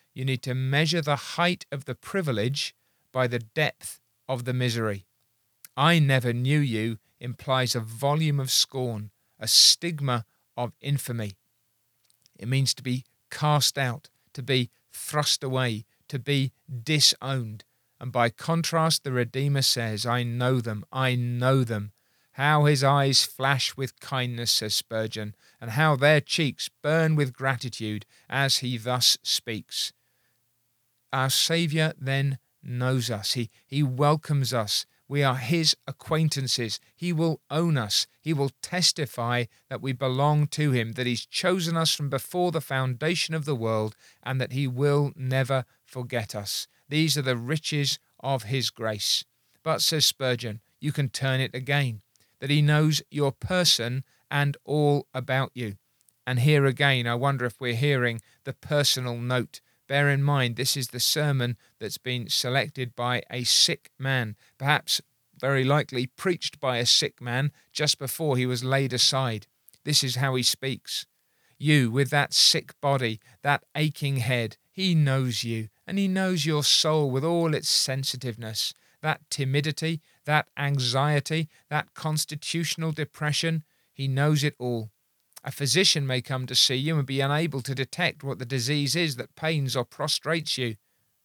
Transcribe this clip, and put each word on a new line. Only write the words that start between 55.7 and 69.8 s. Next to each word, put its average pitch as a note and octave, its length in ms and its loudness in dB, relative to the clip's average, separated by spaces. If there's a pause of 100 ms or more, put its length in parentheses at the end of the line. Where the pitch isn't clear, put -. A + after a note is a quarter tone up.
And B2+ 120 0
here C#3+ 260 6
again, C3 420 2
I A#2+ 80 0
wonder B2+ 300 0
if - 160 -6
we're A#2+ 120 -2
hearing B2 460 2 (240)
the C3+ 80 -10
personal B2+ 640 -2
note. B2 440 -2 (260)
Bear C#3+ 220 2
in C#3 140 2
mind, C3+ 340 2
this B2 180 0
is C3 140 -4
the B2 100 -12
sermon C3 560 0 (240)
that's - 180 -8
been B2 300 -6
selected B2+ 720 -2
by B2 320 -2
a B2 160 -6
sick - 520 2
man, B2+ 380 -2 (220)
perhaps C#3 420 0 (400)
very C3+ 240 2
likely C3 440 0
preached - 520 -4
by B2+ 180 -2
a A#2 80 0
sick - 360 0
man B2 320 -2 (180)
just - 260 -2
before C#3+ 380 -2
he B2+ 100 0
was B2+ 180 -2
laid C3 280 0
aside. B2 560 0 (380)